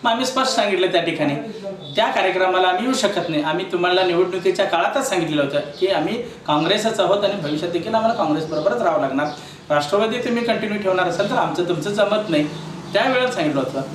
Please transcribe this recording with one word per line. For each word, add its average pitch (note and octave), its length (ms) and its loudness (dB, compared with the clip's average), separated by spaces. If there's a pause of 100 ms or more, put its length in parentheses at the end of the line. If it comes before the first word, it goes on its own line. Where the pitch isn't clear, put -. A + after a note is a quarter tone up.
मग A#3+ 80 2
आम्ही B3 140 0
स्पष्ट - 300 0
सांगितलं F#3+ 360 2
त्या E3+ 120 2
ठिकाणी, D3 320 0 (600)
"त्या A3 140 2
कार्यक्रमाला F#3 580 2
आम्ही F3+ 180 0
येऊ C4 100 0
शकत F3+ 340 0
नाही, D3+ 140 0
आम्ही E3+ 280 -2
तुम्हाला F3+ 340 2
निवडणुकीच्या F3+ 600 2
काळातच F3+ 440 0
सांगितलेलं D3+ 340 0
होतं C#3+ 160 0 (200)
की F#3 100 2
आम्ही F#3+ 320 0 (260)
काँग्रेसच F#3+ 520 0
आहोत G3+ 240 4
आणि G3 180 0
भविष्यात D#3+ 300 -4
देखील F3 220 -4
आम्हाला A3 220 2
काँग्रेसबरोबरच D#3 680 0
राहावं D#3 200 2
लागणार, C3+ 260 0 (420)
राष्ट्रवादी G3+ 500 2
तुम्ही A#3+ 260 0
कंटिन्यू G#3 360 -2
ठेवणार F#3 260 2
असाल G3+ 220 0
तर B3+ 80 0
आमचं F3 320 0
तुमचं F3 240 -2
जमत G#3 360 2
नाही," D3+ 180 2 (460)
त्यावेळेला B3+ 380 2
सांगितलं D3 280 0
होतं. C3+ 220 -4 (140)